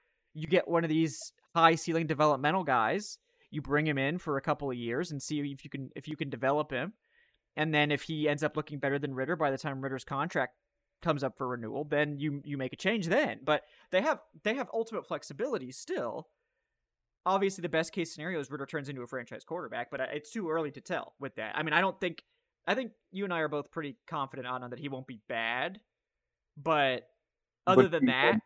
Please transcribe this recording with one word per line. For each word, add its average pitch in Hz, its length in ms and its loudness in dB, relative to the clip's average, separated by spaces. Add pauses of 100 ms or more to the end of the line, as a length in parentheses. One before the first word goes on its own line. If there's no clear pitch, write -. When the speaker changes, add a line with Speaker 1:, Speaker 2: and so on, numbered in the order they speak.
(360)
Speaker 1:
you 156 100 -8
get 165 220 2
one 165 160 4
of 165 80 2
these 156 420 0 (220)
high 165 180 8
ceiling 165 320 0
developmental 151 580 4
guys, 135 540 2 (320)
you 151 100 -6
bring 143 280 2
him 147 100 0
in 143 220 0
for 147 180 -2
a 135 40 -4
couple 143 280 -2
of 127 80 -4
years 120 320 -2
and 147 100 -6
see 151 200 -4
if 143 240 -6
you 143 80 -16
can, 135 240 -8
if 135 120 -12
you 151 80 -6
can 143 140 -6
develop 139 400 0
him. 143 240 -4 (640)
And 156 160 0
then 147 180 4
if 139 120 -2
he 151 260 0
ends 143 160 0
up 147 100 -2
looking 147 240 -6
better 139 180 0
than 139 160 -4
Ridder 131 220 -2
by 147 160 2
the 135 60 0
time 135 240 -6
Ridder's 135 240 -4
contract 143 480 -2 (480)
comes 151 200 0
up 135 160 -2
for 131 120 -2
renewal, 120 340 -4
then 147 340 0
you, 143 280 -2
you 143 120 -6
make 131 140 -4
a - 60 -14
change 196 300 0
then. 147 360 2
But 147 200 2 (280)
they 185 100 4
have, 277 180 2 (240)
they 214 100 2
have 254 200 -4
ultimate 220 320 -4
flexibility 151 680 -4
still. - 560 -4 (960)
Obviously, 190 360 2
the 170 60 -2
best 160 240 2
case 165 220 -4
scenario 165 260 -4
is 135 100 -6
Ridder 139 160 -6
turns 143 220 -6
into 135 140 -6
a 120 60 -8
franchise 117 360 -8
quarterback, 123 480 -6
but, 139 80 -4
uh, 131 140 0
it's 147 180 -8
too 196 180 -4
early 156 220 0
to 147 80 -14
tell - 400 -6
with 131 160 -8
that. 110 220 -6
I 151 60 0
mean, 156 100 -2
I 165 80 6
don't 190 180 0
think, 175 240 -4 (420)
I 185 80 2
think 233 200 -4 (180)
you 190 140 -4
and 185 80 -2
I 165 60 0
are 156 100 2
both 147 200 -4
pretty 143 280 -8 (100)
confident, 135 400 -6
Anna, 127 220 -6
that 120 100 -10
he 139 80 -6
won't 131 180 -6
be 120 220 -14
bad. 123 540 -2 (760)
But 139 540 2 (580)
other 190 160 10
Speaker 2:
But 180 80 2
Speaker 1:
than 156 120 2
Speaker 2:
he 127 100 6
Speaker 1:
that, 139 180 6
Speaker 2:
won't 214 140 2